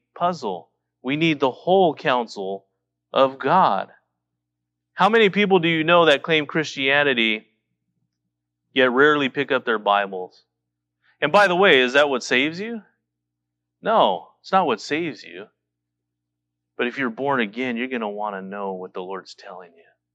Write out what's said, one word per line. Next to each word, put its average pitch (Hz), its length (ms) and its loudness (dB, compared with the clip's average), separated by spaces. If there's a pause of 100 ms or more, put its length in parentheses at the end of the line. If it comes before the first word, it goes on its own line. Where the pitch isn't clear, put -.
(140)
puzzle. 123 560 -6 (320)
We 135 140 -4
need 156 220 0
the 135 120 0
whole 175 440 2
counsel 107 720 -4 (480)
of 135 260 2
God. 131 500 0 (1040)
How 185 140 2
many 220 200 4
people 190 300 2
do 165 100 0
you 160 160 0
know 170 220 6
that 143 160 4
claim 156 240 0
Christianity, 135 1000 0 (1300)
yet 127 180 4
rarely 143 380 4
pick 139 240 -4
up 127 120 -2
their 113 140 -2
Bibles? 101 680 -2 (760)
And 147 100 -2
by 202 160 2
the 180 100 0
way, 175 240 4
is 123 120 0
that 143 160 4
what 131 140 -2
saves 143 360 -2
you? 220 240 -10 (1000)
No, 127 460 0 (120)
it's - 120 -12
not 190 140 2
what 113 140 0
saves 151 420 -6
you. 87 220 -18 (1300)
But 123 80 -2
if 120 100 -8
you're 131 140 -4
born 131 300 -4
again, 117 360 -6
you're 123 120 -6
gonna 117 200 -6
wanna 104 320 -8
know 98 320 -10
what 92 220 -14
the 95 80 -10
Lord's 92 320 -12
telling 90 420 -20
you. 82 80 -20 (300)